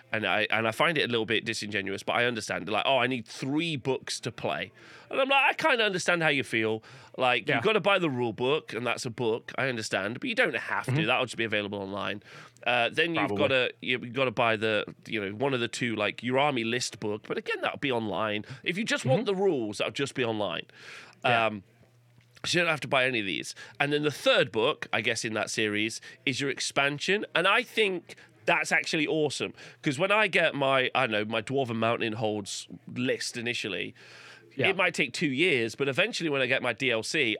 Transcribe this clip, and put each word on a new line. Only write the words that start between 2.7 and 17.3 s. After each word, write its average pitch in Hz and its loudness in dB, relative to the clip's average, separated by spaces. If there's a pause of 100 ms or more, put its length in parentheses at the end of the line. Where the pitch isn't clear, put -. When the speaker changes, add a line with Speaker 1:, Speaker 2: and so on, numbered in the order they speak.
Speaker 1:
"Oh, 135 4
I 120 2
need 127 -4
three 156 -4
books - -4
to 123 -6
play." 85 -4 (380)
And 262 0
I'm 269 2
like, 269 4
"I - 2
kinda 269 2
understand 180 2
how 156 4
you 139 2
feel. 110 0 (340)
Like, 123 4
Speaker 2:
Yeah. 139 4
Speaker 1:
you've 117 0
gotta 214 2
buy 196 4
the 170 2
rule 123 0
book, 127 0
and 120 -4
that's - -2
a 123 -4
book, 113 -2
I 131 0
understand, 110 -2
but - -4
you 247 -4
don't 175 2
have 101 -4
to. 123 0
Speaker 2:
Mm-hmm. 127 2
Speaker 1:
That'll 123 2
just - -12
be 113 -2
available 104 -2
online." 101 -6 (440)
Uh, 120 4
then 165 0
you've 101 0
Speaker 2:
Probably. 101 -2 (120)
Speaker 1:
gotta, 127 2
you've 120 -2
gotta 127 2
buy 113 4
the, 107 0 (200)
you 107 -4
know, 98 -2
one 127 0
of 127 0
the 117 0
two, 120 -4
like, 104 -2
your 123 0
army 135 2
list 120 -2
book, 107 -4
but - -4